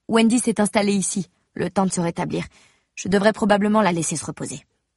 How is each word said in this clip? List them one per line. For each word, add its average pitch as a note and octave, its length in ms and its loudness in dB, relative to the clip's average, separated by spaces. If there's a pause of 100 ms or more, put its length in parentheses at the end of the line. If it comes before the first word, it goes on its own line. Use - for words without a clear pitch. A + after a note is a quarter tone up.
Wendy A3+ 320 4
s'est G#3+ 220 -2
installée G3+ 320 0
ici, F#3+ 360 -4 (240)
le F3+ 160 -4
temps F#3+ 160 0
de F#3 60 -2
se F#3 100 -4
rétablir. E3 440 -4 (500)
Je - 140 -8
devrais G3+ 240 4
probablement G#3 480 2
la F3+ 100 4
laisser E3+ 240 -2
se - 80 -8
reposer. » « C#3+ 420 -12 (320)